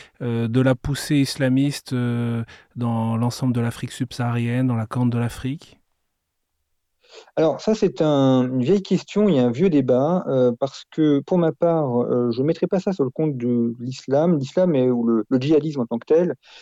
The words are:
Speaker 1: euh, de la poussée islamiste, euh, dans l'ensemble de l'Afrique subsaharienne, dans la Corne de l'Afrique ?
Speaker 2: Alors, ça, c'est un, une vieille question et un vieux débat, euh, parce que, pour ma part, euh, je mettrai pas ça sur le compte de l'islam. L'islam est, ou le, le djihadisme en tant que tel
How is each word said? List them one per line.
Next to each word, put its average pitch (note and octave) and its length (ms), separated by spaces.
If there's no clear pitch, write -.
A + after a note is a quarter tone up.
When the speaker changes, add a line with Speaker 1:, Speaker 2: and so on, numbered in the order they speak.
Speaker 1:
euh, A#2 260
de A#2 140
la C3 120
poussée D3 420
islamiste, C#3 760
euh, A#2+ 520
dans A2+ 420
l'ensemble A#2+ 340
de A#2+ 80
l'Afrique A#2 320
subsaharienne, A#2+ 760
dans B2 80
la A2+ 120
Corne B2 240
de A#2+ 80
l'Afrique ? B2+ 600
Speaker 2:
Alors, D#3 240
ça, A3 140
c'est G3 260
un, C3+ 440
une B2+ 180
vieille F#3+ 200
question G3+ 460
et D#3 100
un B2 120
vieux C#3+ 180
débat, C#3+ 600
euh, B2+ 300
parce - 320
que, D3+ 300
pour F#3 160
ma E3 160
part, D#3 480
euh, A#2+ 300
je A#2+ 120
mettrai E3 260
pas F#3+ 120
ça F#3+ 140
sur - 100
le C3 60
compte D#3 260
de A#2+ 440
l'islam. C3+ 580
L'islam F3 360
est, B2+ 140
ou A#2+ 180
le, A2+ 220
le C3+ 100
djihadisme D3 420
en A#2 60
tant A#2 120
que - 80
tel E3+ 300